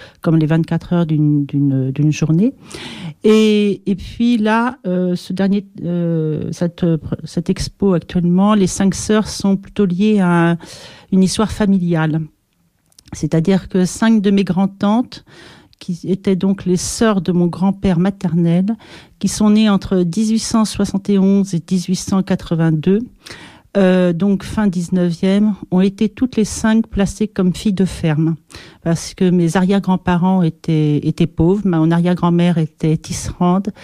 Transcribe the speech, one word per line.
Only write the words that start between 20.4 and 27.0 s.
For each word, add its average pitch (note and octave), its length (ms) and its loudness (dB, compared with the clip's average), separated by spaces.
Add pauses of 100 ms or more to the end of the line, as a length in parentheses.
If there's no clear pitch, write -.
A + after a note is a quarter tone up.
soixante G3 460 -4
et G3 80 4
onze G3 360 2
et E3 40 0
dix-huit F3+ 380 -2
cent F#3+ 260 -2
quatre-vingt-deux, E3 800 0 (760)
euh, F#3 360 2
donc F#3+ 320 0
fin G#3+ 240 -2
dix-neuvième, F3+ 840 0 (160)
ont F#3 100 2
été G3 280 0
toutes - 280 -4
les G#3+ 80 2
cinq A3+ 420 0
placées G3 400 -2